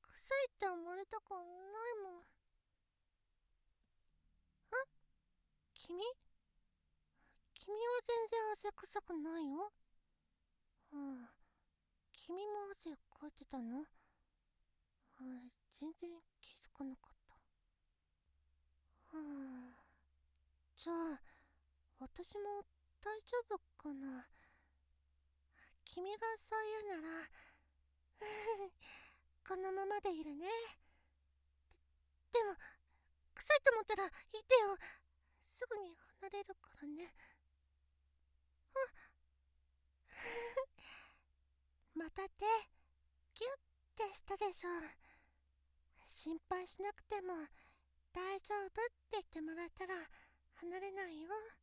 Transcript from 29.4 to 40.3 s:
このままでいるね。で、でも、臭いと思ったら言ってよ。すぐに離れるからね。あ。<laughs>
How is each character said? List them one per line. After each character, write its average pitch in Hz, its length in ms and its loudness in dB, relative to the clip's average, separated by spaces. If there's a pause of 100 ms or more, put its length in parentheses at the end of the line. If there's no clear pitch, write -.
こ 381 100 2
の 381 160 2
ま 392 140 2
ま 415 140 2
で 392 120 2
い 311 120 -2
る 302 100 -4
ね。 330 140 -2 (1800)
で、 453 100 8
で - 20 6
も、 392 120 0 (800)
臭 - 200 6
い 554 80 10
と 539 100 12
思 440 100 2
っ - 20 -4
た 427 100 4
ら 392 160 2 (220)
言 427 100 -6
っ - 20 -20
て 508 120 12
よ。 403 200 10 (760)
す 508 120 -6
ぐ 440 100 -2
に 359 180 -6 (260)
離 392 100 -10
れ 403 140 -4
る 381 120 -10
か - 140 -20 (120)
ら 294 60 -6
ね。 320 260 -8 (1600)
あ。 523 40 4 (1300)
<laughs> 466 600 -2 (1300)